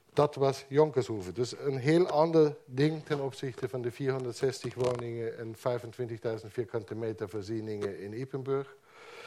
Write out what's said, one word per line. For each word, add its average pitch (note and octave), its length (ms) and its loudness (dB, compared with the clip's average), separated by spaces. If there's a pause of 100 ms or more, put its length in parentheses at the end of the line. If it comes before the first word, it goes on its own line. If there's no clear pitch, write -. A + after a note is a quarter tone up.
(140)
Dat C#3+ 220 4
was C3+ 340 2
Jonkershoeve. A#2+ 600 2
Dus A2+ 260 -2
een C3+ 200 -2
heel D#3+ 300 6
ander D#3 580 6
ding D3+ 400 0
ten D3 140 0
opzichte C3+ 500 -4
van B2+ 120 -4
de A#2+ 100 -2
vierhonderdzestig B2+ 840 -2
woningen A#2+ 640 -2
en A2+ 180 -8
vijfentwintigduizend A2+ 1000 -4
vierkante A2 420 -4
meter A2 340 -4
voorzieningen G#2 680 -4
in G2+ 140 -8
Ypenburg. C3+ 640 -4 (520)